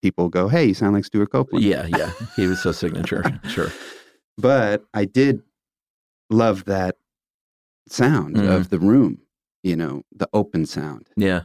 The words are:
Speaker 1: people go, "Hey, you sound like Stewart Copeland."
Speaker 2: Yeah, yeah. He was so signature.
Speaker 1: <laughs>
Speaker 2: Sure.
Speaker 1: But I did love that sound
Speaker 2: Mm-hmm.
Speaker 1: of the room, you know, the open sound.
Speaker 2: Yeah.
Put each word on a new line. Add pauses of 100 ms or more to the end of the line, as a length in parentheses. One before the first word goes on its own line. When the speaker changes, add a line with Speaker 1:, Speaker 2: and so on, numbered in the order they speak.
Speaker 1:
people
go,
"Hey,
you
sound
like
Stewart
Copeland."
Speaker 2:
Yeah,
yeah. (240)
He
was
so
signature. (160)
Speaker 1:
<laughs>
Speaker 2:
Sure. (640)
Speaker 1:
But (100)
I
did (880)
love
that (960)
sound
Speaker 2:
Mm-hmm.
Speaker 1:
of
the
room, (420)
you
know, (120)
the
open
sound.
Speaker 2:
Yeah.